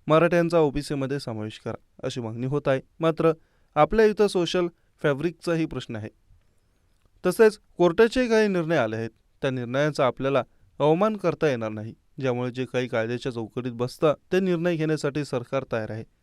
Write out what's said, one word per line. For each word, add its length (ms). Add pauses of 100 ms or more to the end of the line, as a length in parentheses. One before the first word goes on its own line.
मराठ्यांचा 520
ओबीसी 360
मध्ये 240
समावेश 400
करा 160 (280)
अशी 180
मागणी 260
होत 200
आहे. 140 (180)
मात्र 320 (440)
आपल्या 300
इथं 220
सोशल 400 (340)
फॅब्रिकचाही 640
प्रश्न 300
आहे. 140 (1120)
तसेच 360 (180)
कोर्टाचे 500
काही 200
निर्णय 300
आले 180
आहेत, 140 (320)
त्या 100
निर्णयांचा 540
आपल्याला 380 (360)
अवमान 380
करता 320
येणार 200
नाही. 240 (260)
ज्यामुळे 320
जे 140
काही 220
कायद्याच्या 440
चौकटीत 400
बसतं 420 (180)
ते 80
निर्णय 360
घेण्यासाठी 500
सरकार 460
तयार 200
आहे, 120 (200)